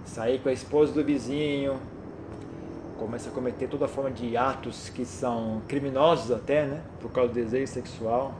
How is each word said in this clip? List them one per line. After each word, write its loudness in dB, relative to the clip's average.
sair 0
com 2
a 4
esposa 4
do 4
vizinho, 0
começa -4
a -10
cometer -2
toda 0
forma -2
de -4
atos 0
que -4
são -2
criminosos 4
até, 4
né, -4
por -8
causa 4
do -4
desejo 0
sexual. -2